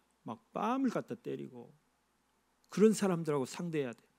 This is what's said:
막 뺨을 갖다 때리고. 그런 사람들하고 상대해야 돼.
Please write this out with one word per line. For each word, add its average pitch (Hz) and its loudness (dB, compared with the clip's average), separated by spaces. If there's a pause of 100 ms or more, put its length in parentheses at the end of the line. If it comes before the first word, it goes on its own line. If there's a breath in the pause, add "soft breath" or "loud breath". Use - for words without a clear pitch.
(240)
막 - -12
뺨을 254 0
갖다 135 -4
때리고. 135 -10 (960)
그런 214 6
사람들하고 165 0
상대해야 151 -4
돼. - -18 (200)